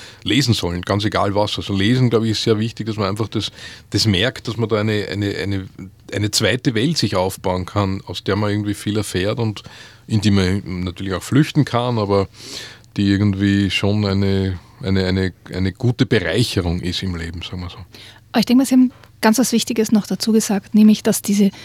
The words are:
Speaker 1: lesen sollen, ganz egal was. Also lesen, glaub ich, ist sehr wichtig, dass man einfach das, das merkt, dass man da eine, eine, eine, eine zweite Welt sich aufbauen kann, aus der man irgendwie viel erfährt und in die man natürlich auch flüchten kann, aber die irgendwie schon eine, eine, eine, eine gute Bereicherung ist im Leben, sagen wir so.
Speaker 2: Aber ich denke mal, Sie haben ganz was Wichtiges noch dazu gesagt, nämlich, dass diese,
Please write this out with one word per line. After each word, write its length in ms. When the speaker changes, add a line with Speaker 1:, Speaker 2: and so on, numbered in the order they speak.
Speaker 1:
lesen 300
sollen, 300
ganz 200
egal 320
was. 220
Also 180
lesen, 340
glaub 140
ich, 80
ist 120
sehr 160
wichtig, 280
dass 80
man 140
einfach 180
das, 240
das 160
merkt, 420
dass 80
man 140
da 100
eine, 300
eine, 260
eine, 320
eine 180
zweite 440
Welt 220
sich 180
aufbauen 500
kann, 400
aus 180
der 120
man 160
irgendwie 240
viel 220
erfährt 420
und 240
in 160
die 100
man 520
natürlich 300
auch 100
flüchten 420
kann, 320
aber 300
die 140
irgendwie 600
schon 340
eine, 540
eine, 220
eine, 280
eine 200
gute 340
Bereicherung 760
ist 240
im 120
Leben, 260
sagen 200
wir 80
so. 80
Speaker 2:
Aber 80
ich 60
denke 140
mal, 60
Sie 100
haben 160
ganz 180
was 140
Wichtiges 400
noch 120
dazu 280
gesagt, 420
nämlich, 260
dass 200
diese, 280